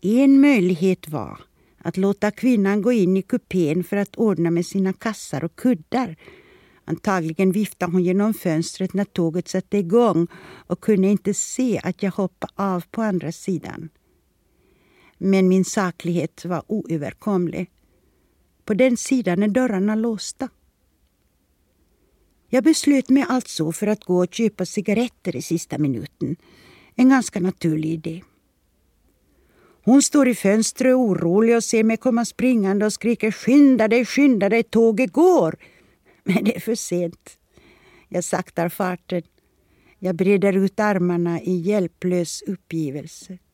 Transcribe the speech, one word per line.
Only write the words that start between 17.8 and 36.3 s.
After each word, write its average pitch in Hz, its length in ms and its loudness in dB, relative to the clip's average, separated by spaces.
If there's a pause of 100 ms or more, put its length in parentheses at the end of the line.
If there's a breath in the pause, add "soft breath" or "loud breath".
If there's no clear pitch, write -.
På 220 80 -2
den 240 240 2
sidan 202 460 0
är 214 40 2
dörrarna 214 480 0
låsta. 226 540 -6 (2000)
Jag 247 140 0
beslöt 285 460 2
mig 269 200 4
alltså 170 420 -4
för 208 160 -4
att 208 160 -2
gå 180 140 0
och 180 160 0
köpa 208 320 -2
cigaretter 208 680 -4
i 123 60 -8
sista - 360 -6
minuten. 139 580 -4 (600 soft breath)
En 254 140 6
ganska 247 300 2
naturlig 160 500 -2
idé. 160 320 -8 (1600 soft breath)
Hon 262 180 6
står 277 260 2
i 247 80 0
fönstret 220 600 2
orolig 214 600 2
och 226 80 0
ser 226 200 0
mig 226 140 2
komma 233 280 -2
springande 208 600 0
och 214 80 -2
skriker: 220 380 -2
"Skynda 262 560 4
dig, 233 180 2
skynda 240 440 2
dig, 233 140 2
tåget 226 480 2
går!" 294 440 4 (680 soft breath)
Men 185 200 0